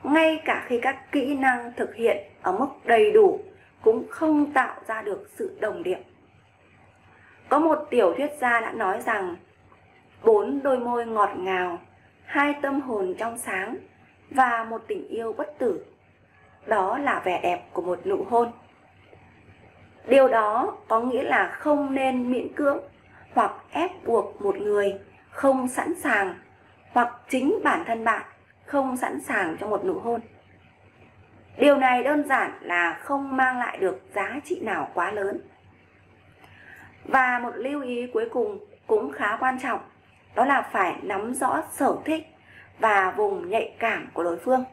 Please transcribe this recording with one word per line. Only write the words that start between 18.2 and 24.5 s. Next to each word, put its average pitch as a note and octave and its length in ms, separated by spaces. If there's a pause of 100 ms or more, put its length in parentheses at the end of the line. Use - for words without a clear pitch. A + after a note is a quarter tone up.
hôn. A#3 220 (1600)
Điều C4 200
đó A3+ 500 (100)
có A3+ 120
nghĩa B3 240
là G#3 240
không D4 480
nên B3+ 360
miễn - 220
cưỡng D4 260 (540)
hoặc G#3+ 180 (200)
ép E4+ 200 (120)
buộc A3+ 380
một G3 160